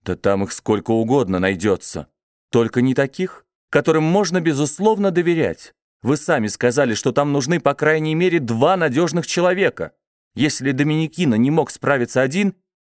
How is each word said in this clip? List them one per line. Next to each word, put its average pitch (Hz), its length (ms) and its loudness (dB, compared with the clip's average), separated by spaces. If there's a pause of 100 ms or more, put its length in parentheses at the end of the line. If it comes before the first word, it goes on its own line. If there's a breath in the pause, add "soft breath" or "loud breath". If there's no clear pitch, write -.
"Да 90 120 -4
там 98 280 0
их 95 80 -6
сколько - 400 -2
угодно 113 480 0
найдётся. 92 680 -2 (440)
Только 117 300 2
не 131 120 2
таких, 143 520 -4 (240)
которым 156 340 2
можно, 180 380 0
безусловно, 185 680 0
доверять. 165 640 -2 (300)
Вы 139 140 0
сами 135 300 0
сказали, 120 460 0
что 120 200 -2
там 143 180 0
нужны, 143 300 0
по 143 120 2
крайней 156 400 0
мере, 170 260 0
два 123 360 2
надёжных 160 500 0
человека. 180 680 -2 (420)
Если 139 360 0
Доминикино 156 640 0
не 120 140 4
мог 151 220 0
справиться 131 500 0
один, 185 340 0 (320)